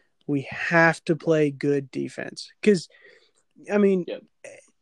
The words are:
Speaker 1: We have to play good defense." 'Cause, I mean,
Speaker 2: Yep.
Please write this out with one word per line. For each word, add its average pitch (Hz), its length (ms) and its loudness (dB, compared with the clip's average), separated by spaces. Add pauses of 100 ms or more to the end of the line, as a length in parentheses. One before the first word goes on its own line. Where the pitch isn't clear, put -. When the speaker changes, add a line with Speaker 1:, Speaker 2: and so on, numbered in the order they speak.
(280)
Speaker 1:
We 143 220 -2
have 165 560 2
to 170 120 0
play 156 340 0
good 139 400 -2
defense." - 600 -10 (120)
'Cause, 196 240 2 (840)
I 208 60 0
mean, 196 300 2
Speaker 2:
Yep. - 160 -10 (580)